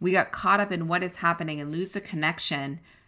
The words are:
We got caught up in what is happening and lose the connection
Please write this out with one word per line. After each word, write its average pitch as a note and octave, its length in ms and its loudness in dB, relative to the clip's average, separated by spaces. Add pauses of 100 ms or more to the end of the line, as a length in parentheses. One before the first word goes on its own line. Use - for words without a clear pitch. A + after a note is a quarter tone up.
We F3+ 120 2
got F#3+ 200 4
caught G3+ 280 4
up G3+ 120 0
in E3 160 -2
what F3 140 2
is F3+ 140 -6
happening E3 440 0
and D3 120 -6
lose F3+ 200 -4
the G3+ 80 -4
connection D#3 800 -2 (280)